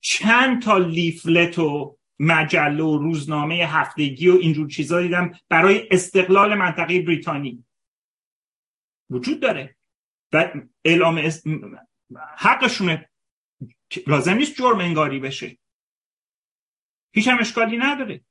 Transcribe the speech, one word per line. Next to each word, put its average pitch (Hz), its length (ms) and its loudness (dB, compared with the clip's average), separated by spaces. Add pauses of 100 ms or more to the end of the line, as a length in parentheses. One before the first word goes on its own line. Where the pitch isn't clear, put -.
چند 247 540 2
تا 214 160 4
لیفلت 170 800 0
و 147 380 -4 (220)
مجله 156 640 0
و 156 140 0
روزنامهٔ 156 680 -2
هفتگی 151 640 0
و 180 60 8
اینجور 156 340 2
چیزا 165 320 -2
دیدم 175 300 -2 (180)
برای 190 420 4
استقلال 196 640 2
منطقهٔ 175 460 -2
بریتانی 143 640 -4 (1400)
وجود 127 300 -6
داره 160 360 -4 (580)
و 165 180 2 (340)
اعلام 165 320 4
اس-، 156 300 -4 (920)
حقشونه، 175 720 0 (960)
لازم 151 260 2
نیست 285 240 -2
جرم 247 220 2
انگاری 156 400 -2
بشه، 131 380 -12 (1600)
هیچ 220 140 2
هم 247 120 2
اشکالی 226 380 -2
نداره. 269 540 -4